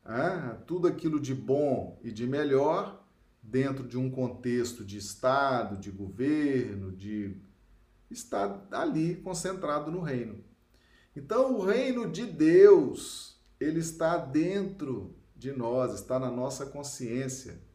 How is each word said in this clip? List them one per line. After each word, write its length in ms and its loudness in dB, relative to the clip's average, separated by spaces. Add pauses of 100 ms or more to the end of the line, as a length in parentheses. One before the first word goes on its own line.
Ah, 600 -4
tudo 220 0
aquilo 320 0
de 140 -4
bom 680 0
e 80 -10
de 160 -6
melhor 800 0 (360)
dentro 460 -2
de 100 -6
um 140 -2
contexto 760 -2
de 120 -10
Estado, 800 0
de 120 -10
governo, 1000 -2
de 440 -8 (760)
estar 600 -6
ali 460 -2
concentrado 760 -4
no 100 -6
reino. 420 -6 (720)
Então, 400 0
o 100 -2
reino 440 0
de 160 -6
Deus, 1120 8 (200)
ele 200 -2
está 380 0
dentro 960 -2 (200)
de 160 -10
nós, 420 0
está 240 -4
na 140 -2
nossa 340 -6
consciência. 960 -8 (140)